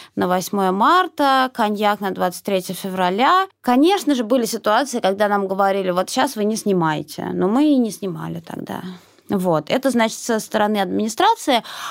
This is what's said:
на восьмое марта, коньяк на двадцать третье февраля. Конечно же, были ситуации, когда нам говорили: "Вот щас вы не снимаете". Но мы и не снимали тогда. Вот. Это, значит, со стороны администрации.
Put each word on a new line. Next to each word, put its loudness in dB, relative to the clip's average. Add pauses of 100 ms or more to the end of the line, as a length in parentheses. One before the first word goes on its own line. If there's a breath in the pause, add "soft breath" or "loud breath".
(160 loud breath)
на 0
восьмое 0
марта, 2
коньяк 0
на -4
двадцать -4
третье -2
февраля. 0 (140)
Конечно 4
же, -2
были 0
ситуации, 0
когда 2
нам 0
говорили: 0
"Вот -2
щас -2
вы -2
не 0
снимаете". -2
Но 0
мы 2
и 4
не 2
снимали -8
тогда. -10 (480 loud breath)
Вот. 0
Это, 0
значит, 0
со -2
стороны -2
администрации. 0 (280 loud breath)